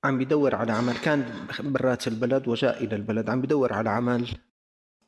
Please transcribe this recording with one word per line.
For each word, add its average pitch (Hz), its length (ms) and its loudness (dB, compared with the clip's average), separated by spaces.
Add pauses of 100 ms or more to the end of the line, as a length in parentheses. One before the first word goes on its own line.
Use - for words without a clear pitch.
عم 135 140 2
بدور 135 360 2
على 113 180 0
عمل، 120 260 0
كان 143 480 0 (140)
برات 127 480 0
البلد 123 400 0
وجاء 117 360 0
إلى 107 120 -2
البلد، 107 340 -2
عم 127 100 0
بدور 131 320 2
على 107 180 0
عمل 120 380 0 (800)